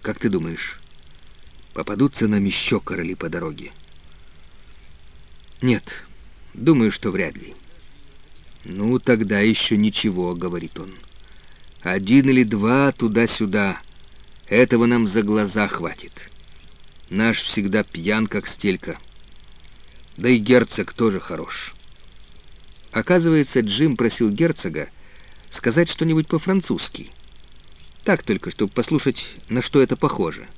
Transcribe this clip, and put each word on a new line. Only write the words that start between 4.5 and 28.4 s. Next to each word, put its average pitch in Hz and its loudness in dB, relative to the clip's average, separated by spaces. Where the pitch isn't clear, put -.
«Нет, 123 2
думаю, 120 4
что - -4
вряд 90 -4
ли». - -16
«Ну, 104 0
тогда 107 4
еще 110 2
ничего», — 98 0
говорит 87 -6
он. 92 -14
«Один 98 4
или 127 6
два 117 2
туда-сюда. 104 0
Этого 117 6
нам 117 4
за 107 2
глаза 104 2
хватит. - -8
Наш 110 2
всегда 101 -2
пьян, 104 -2
как 101 -4
стелька. 90 -4
Да - -2
и 127 6
герцог 113 2
тоже 107 2
хорош». - -10
Оказывается, 160 2
Джим 113 2
просил 113 2
герцога 101 -2
сказать 156 0
что-нибудь 160 0
по-французски. - -2
Так 190 4
только, 92 -2